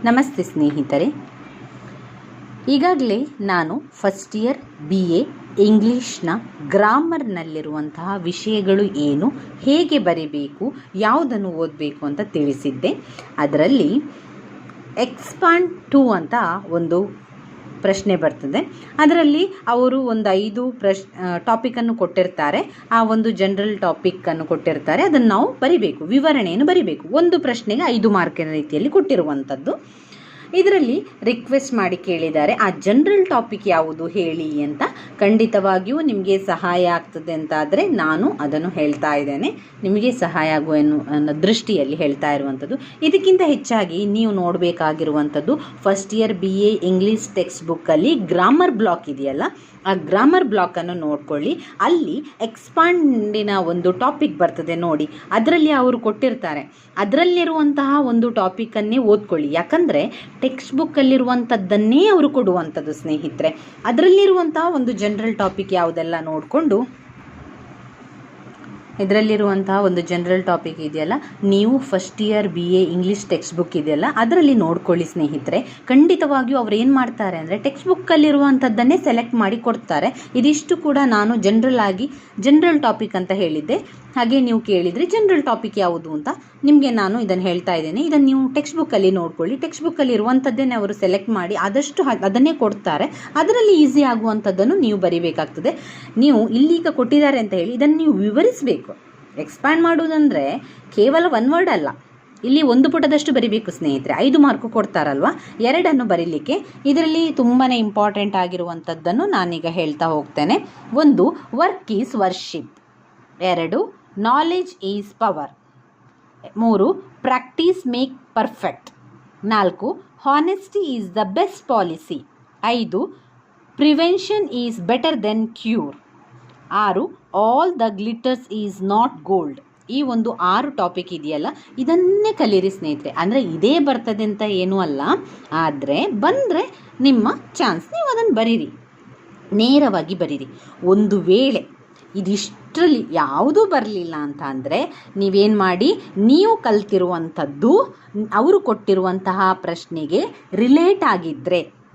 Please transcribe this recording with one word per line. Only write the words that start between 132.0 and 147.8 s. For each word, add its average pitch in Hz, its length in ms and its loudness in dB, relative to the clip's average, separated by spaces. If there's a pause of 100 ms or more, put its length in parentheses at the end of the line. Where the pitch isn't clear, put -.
ಕಲೀರಿ 202 360 2
ಸ್ನೇಹಿತರೆ. 156 400 -6
ಅಂದರೆ 214 320 0
ಇದೇ 196 380 2
ಬರ್ತದೆ 233 440 -2
ಅಂತ 214 180 -4
ಏನೂ 190 380 -2
ಅಲ್ಲ, 147 220 -2 (500)
ಆದರೆ 165 560 -2
ಬಂದರೆ 370 640 -2 (300)
ನಿಮ್ಮ 233 320 4 (200)
ಚಾನ್ಸ್, 175 320 -4
ನೀವು 640 260 -4
ಅದನ್ನು 453 240 0
ಬರೀರಿ, 220 340 0 (840)
ನೇರವಾಗಿ 208 600 2
ಬರೀರಿ. 147 320 -6 (360)
ಒಂದು 196 360 4
ವೇಳೆ 202 460 2 (500)
ಇದಿಷ್ಟರಲ್ಲಿ 214 960 -2
ಯಾವುದೂ 170 540 2
ಬರಲಿಲ್ಲ 208 520 -4
ಅಂತ 147 240 -8
ಅಂದರೆ 139 640 -6 (120)
ನೀವೇನು 202 400 2
ಮಾಡಿ, 190 360 2 (240)
ನೀವು 339 400 6
ಕಲ್ತಿರುವಂಥದ್ದು 185 1400 0 (380)